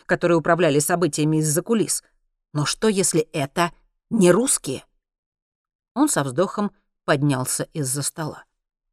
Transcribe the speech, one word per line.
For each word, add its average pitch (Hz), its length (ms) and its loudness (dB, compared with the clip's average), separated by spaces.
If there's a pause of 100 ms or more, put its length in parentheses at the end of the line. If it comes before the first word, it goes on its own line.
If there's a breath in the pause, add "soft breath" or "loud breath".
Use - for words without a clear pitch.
которые 170 320 2
управляли 165 420 2
событиями 156 580 0
из-за 156 240 0
кулис. - 420 -2 (500)
Но 147 120 -2
что, - 220 -4
если 175 340 2 (120)
это 165 380 -2 (380)
не 180 220 6
русские? 175 520 0 (1120)
Он - 120 2
со 165 160 0
вздохом 139 480 -2 (340)
поднялся 139 580 0 (100)
из-за 139 300 -4
стола. - 420 -10 (480)